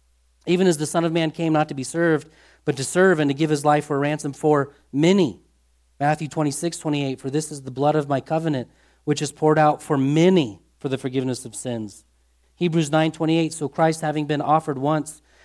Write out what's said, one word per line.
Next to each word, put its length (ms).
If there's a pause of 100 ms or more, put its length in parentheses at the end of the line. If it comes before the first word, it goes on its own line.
(460)
"Even 220
as 100
the 80
Son 200
of 80
Man 180
came 220
not 160
to 40
be 100
served, 460 (360)
but 120
to 60
serve 360
and 100
to 40
give 160
his 160
life 200
for 100
a 40
ransom 340
for 400 (180)
many." 480 (600)
Matthew 280
twenty-six, 500
twenty-eight, 420
For 100
this 220
is 100
the 100
blood 240
of 120
my 120
covenant, 500 (340)
which 180
is 100
poured 280
out 220
for 160
many 640 (160)
for 120
the 80
forgiveness 480
of 100
sins. 500 (500)
Hebrews 360
nine 200
twenty-eight, 420
"So 160
Christ, 320
having 240
been 160
offered 360
once 440 (220)